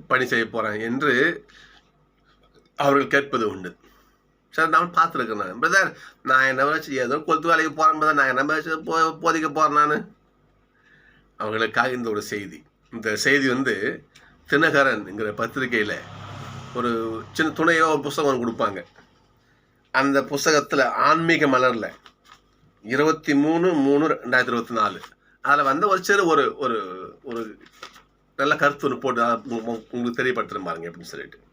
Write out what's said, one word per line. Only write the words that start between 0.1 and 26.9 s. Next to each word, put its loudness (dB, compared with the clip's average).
செய்ய 0
போறேன் -4
என்று 0
அவர்கள் 2
கேட்பது 0
உண்டு. -10
சரி, 0
நான் 0
பார்த்துருக்கேன் 0
நான். -8
பிரதர், 2
நான் 4
என்ன 2
வச்சு -2
ஏதோ 0
கொளுத்து 0
வேலைக்கு 2
போறேன் 2
பிரதர், 4
நான் 4
என்ன 2
வச்சு -2
போ-, 0
போதிக்க 0
போறேன் 2
நானு? 2
அவங்களுக்காக 0
இந்த -4
ஒரு -2
செய்தி. -10
இந்த -4
செய்தி 2
வந்து -2
தினகரன்ங்கிற 0
பத்திரிகையில -2
ஒரு -4
சின்ன 0
துணையோ 2
ஒரு 0
புஸ்தகம் 0
ஒண்ணு -2
கொடுப்பாங்க. -4
அந்த 2
புஸ்தகத்துல 0
ஆன்மீக 2
மலர்ல 2
இருபத்தி 0
மூணு 2
மூணு 4
ரெண்டாயிரத்தி 0
இருபத்தி -4
நாலு, 0
அதுல 4
வந்து 2
ஒரு 2
சிறு 4
ஒரு, 2
ஒரு, -4